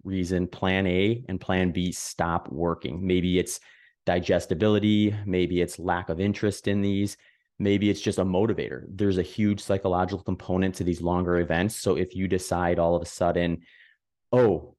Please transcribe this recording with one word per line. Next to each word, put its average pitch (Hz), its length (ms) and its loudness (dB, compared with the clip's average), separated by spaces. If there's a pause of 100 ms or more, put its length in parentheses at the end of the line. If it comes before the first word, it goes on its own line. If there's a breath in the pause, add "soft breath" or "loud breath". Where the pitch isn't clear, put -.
reason, 90 440 0
plan 95 380 0
A 98 440 2
and 95 120 -6
plan 92 300 2
B 90 200 -2
stop - 600 -4
working. 85 560 -4
Maybe 90 320 2
it's - 200 -2 (460 loud breath)
digestibility, 104 1080 2 (120)
maybe 90 340 0
it's 85 200 -2
lack 87 280 -2
of 82 140 -4
interest 101 480 -2
in 101 120 0
these, 101 360 -2 (420 soft breath)
maybe 101 300 4
it's - 100 0
just 101 200 -2
a 95 40 2
motivator. 90 640 -2
There's 98 300 0
a 92 40 2
huge 104 380 0
psychological 95 640 0
component 92 520 -2
to 90 100 -4
these 85 160 -2
longer 87 380 0
events. 87 360 0
So 92 220 0
if 92 180 -4
you 95 140 -2
decide 87 500 0
all 85 160 2
of 85 60 -2
a 82 40 -10
sudden, 87 580 0 (680 loud breath)
"Oh, 113 480 2